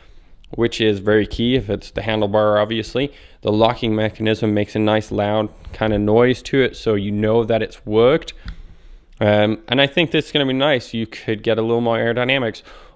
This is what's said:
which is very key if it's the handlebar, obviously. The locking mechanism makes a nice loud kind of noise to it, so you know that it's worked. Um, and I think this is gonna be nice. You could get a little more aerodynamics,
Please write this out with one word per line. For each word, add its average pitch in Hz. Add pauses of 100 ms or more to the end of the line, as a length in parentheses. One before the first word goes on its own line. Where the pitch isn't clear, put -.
(500)
which 117
is 107
very 104
key 120
if 113
it's -
the -
handlebar, 107
obviously. 113 (300)
The 104
locking 113
mechanism 107
makes 104
a 110
nice 107
loud 104 (240)
kind 110
of 104
noise 117
to -
it, 120
so 113
you 101
know 107
that 110
it's -
worked. 117 (880)
Um, 104
and 127
I 139
think 160
this 151
is -
gonna 147
be 131
nice. 135
You 113
could -
get 110
a 113
little 117
more 117
aerodynamics, 117 (340)